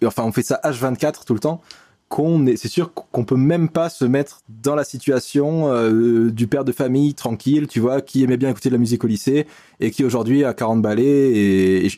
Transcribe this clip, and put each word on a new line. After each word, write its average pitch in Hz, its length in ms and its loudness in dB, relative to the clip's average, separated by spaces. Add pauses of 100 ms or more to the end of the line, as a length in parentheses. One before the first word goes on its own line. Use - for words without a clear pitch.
enfin, 117 200 -2
on 113 60 -2
fait 127 120 -2
ça 135 200 -2
H 151 100 0
vingt-quatre 131 520 -4
tout - 100 -2
le 107 40 -2
temps, 160 220 -2 (480)
qu'on 156 380 2
est, 120 100 2
c'est - 100 -8
sûr 165 260 -4
qu'on - 300 -6
peut 123 140 -2
même 156 320 2
pas 165 200 -2
se - 140 -8
mettre 139 460 -2
dans 113 260 -4
la 147 80 0
situation, 143 880 -2
euh, 117 600 2
du 113 160 -2
père 139 180 -2
de 127 60 -2
famille, 139 420 0
tranquille, 139 540 -2
tu - 120 -6
vois, 127 220 0
qui 135 220 -2
aimait 127 120 2
bien 131 140 0
écouter 131 200 -4
de 127 60 0
la 120 40 2
musique 117 240 0
au 123 40 2
lycée, 127 380 0 (340)
et 113 120 -2
qui 143 120 -2
aujourd'hui 123 400 0
a 123 100 0
quarante 113 280 0
balais, 107 240 2
et, 101 800 4
et 101 120 0